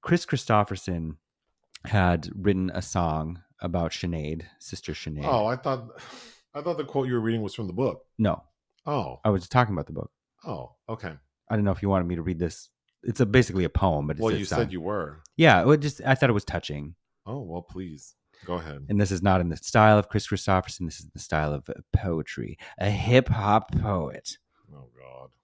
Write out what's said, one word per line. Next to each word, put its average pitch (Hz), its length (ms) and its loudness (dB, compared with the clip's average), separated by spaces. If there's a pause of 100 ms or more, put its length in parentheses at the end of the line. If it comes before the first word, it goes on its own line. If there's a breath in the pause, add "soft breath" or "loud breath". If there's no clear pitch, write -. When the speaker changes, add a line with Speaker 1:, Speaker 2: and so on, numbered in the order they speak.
Speaker 1:
Chris - 240 2
Christopherson 92 920 0 (680)
had 90 500 4
written 92 380 2
a 95 80 -4
song 82 600 -2 (200)
about 85 300 -2
Sinead, 80 520 -6 (160)
Sister - 340 -12
Sinead. 73 320 -8
Speaker 2:
Oh, 113 220 2
I 123 80 0
thought, 127 340 -6 (640 loud breath)
I 143 80 -10
thought 165 160 -4
the 151 80 -6
quote 131 220 -2
you 127 60 -2
were 120 60 2
reading 113 220 0
was 101 140 -8
from 110 120 -6
the 87 60 -8
book. 104 320 -2 (140)
Speaker 1:
No. 104 240 2 (420)
Speaker 2:
Oh. 92 380 -4
Speaker 1:
I 107 80 2
was 92 160 0
talking 120 260 2
about 76 140 -4
the 80 60 -12
book. 82 180 -10 (340)
Speaker 2:
Oh, 78 300 -10 (120)
okay. 101 260 -10 (360)
Speaker 1:
I 110 60 0
don't 104 100 2
know 101 60 2
if 87 100 -2
you 101 80 0
wanted 92 180 4
me 87 80 -2
to 82 60 -6
read 85 180 -2
this 85 300 -4 (380)
it's 117 140 -4
a, 123 40 4
basically 101 380 2
a 82 60 0
poem, 78 360 2
but 73 120 -4
it - 40 -4
Speaker 2:
Well, 110 100 2
Speaker 1:
says 87 80 0
Speaker 2:
you 101 60 -6
Speaker 1:
song. - 140 -2
Speaker 2:
said 104 120 0
you 90 100 -8
were. 80 420 -6 (140)
Speaker 1:
Yeah, 113 340 8
it 151 80 6
just, 143 260 -6
I 135 80 4
thought 131 160 2
it 117 40 4
was 101 120 0
touching. 73 480 -6 (320)
Speaker 2:
Oh, 120 140 -10
well, 87 240 -10
please. 85 500 -14 (320)
Go 90 100 -6
ahead. 76 340 -10
Speaker 1:
And 101 120 2
this 95 100 2
is 90 120 -2
not 92 180 4
in 87 80 0
the 78 80 -4
style 107 400 6
of 104 120 2
Chris - 180 -2
Christopherson. 95 580 -2
This 80 140 -10
is 76 120 -18
the - 80 -14
style 76 340 -2
of, 71 160 -8
uh, - 40 -6 (200)
poetry. 80 680 -2 (180 loud breath)
A 98 120 0
hip-hop 107 920 2
poet. 90 580 -4 (340)
Speaker 2:
Oh, 67 240 -20
God. 64 340 -20 (140)